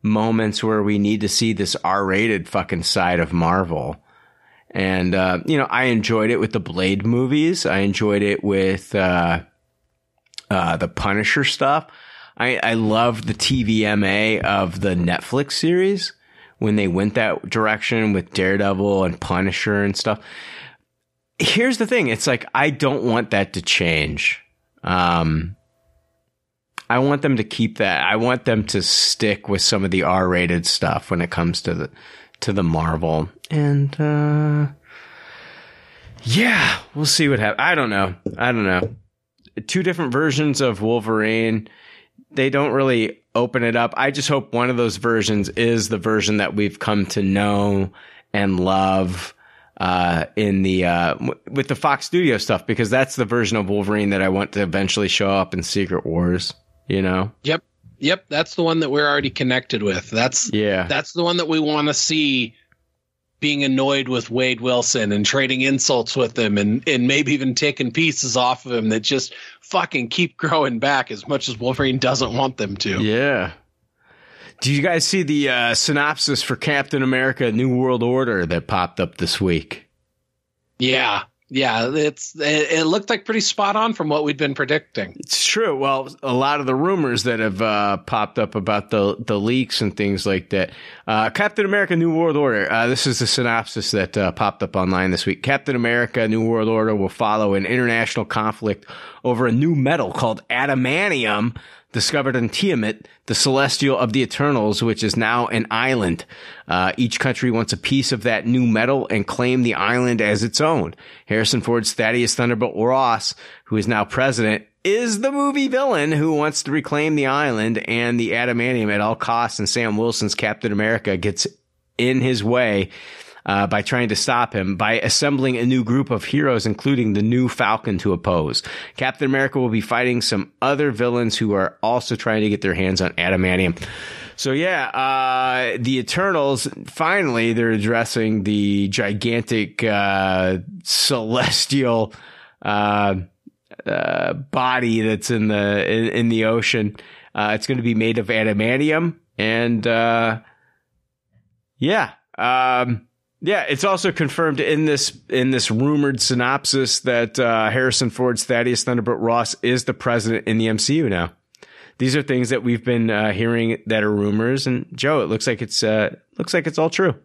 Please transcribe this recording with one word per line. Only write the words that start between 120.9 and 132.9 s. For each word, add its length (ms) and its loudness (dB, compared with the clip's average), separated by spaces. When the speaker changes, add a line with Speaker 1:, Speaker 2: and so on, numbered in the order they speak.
Speaker 1:
gets 280 -2
in 240 2
his 200 0
way, 460 2
uh, 220 2
by 160 0
trying 260 0
to 80 0
stop 380 0
him 220 -2
by 240 0
assembling 560 0
a 100 0
new 160 2
group 280 0
of 140 -2
heroes, 400 0
including 480 0
the 100 2
new 260 2
Falcon, 500 0
to 140 0
oppose. 500 0
Captain 300 -4
America 320 0
will 100 2
be 120 2
fighting 420 0
some 300 -2
other 300 0
villains 440 0
who 160 0
are 300 0
also 320 0
trying 280 0
to 60 2
get 140 0
their 100 2
hands 280 0